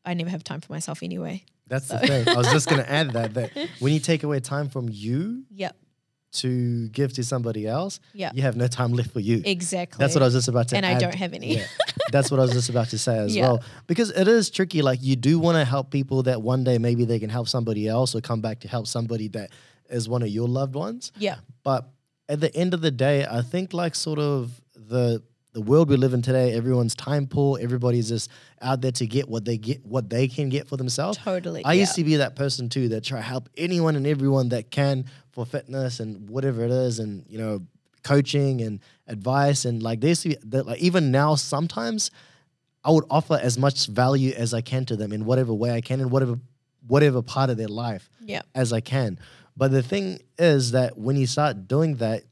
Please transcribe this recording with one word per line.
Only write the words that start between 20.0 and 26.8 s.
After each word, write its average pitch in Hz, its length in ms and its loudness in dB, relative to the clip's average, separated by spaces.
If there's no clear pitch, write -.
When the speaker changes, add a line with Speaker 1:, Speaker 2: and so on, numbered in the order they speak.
Speaker 2:
one 120 140 0
of 110 80 -2
your 113 180 -2
loved 131 260 -2
ones. 214 440 -8
Speaker 1:
Yeah. 202 180 -4
Speaker 2:
But 131 260 0
at 147 100 -2
the 151 160 0
end 180 180 0
of 170 80 -2
the 160 100 2
day, 139 380 2
I 117 120 -2
think, 180 320 -4
like, 170 200 -2
sort 151 260 -4
of 135 420 -2
the, 117 480 0
the 117 80 -8
world 143 300 6
we 139 80 6
live 127 160 4
in 123 80 2
today, 127 320 2
everyone's 117 420 2